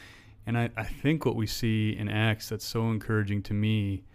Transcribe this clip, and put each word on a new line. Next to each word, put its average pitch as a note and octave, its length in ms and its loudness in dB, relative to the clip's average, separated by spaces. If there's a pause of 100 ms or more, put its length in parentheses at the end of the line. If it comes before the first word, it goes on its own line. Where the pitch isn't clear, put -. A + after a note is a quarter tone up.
(460)
And A2+ 120 -2
I, A#2 180 0
I A2 80 -4
think D3 400 0
what B2+ 120 2
we A2 120 0
see A2 480 0
in G#2 120 -4
Acts G#2+ 400 2
that's G#2+ 160 -6
so A2+ 260 0
encouraging G#2 540 0
to A2 100 -2
me G#2 500 0 (100)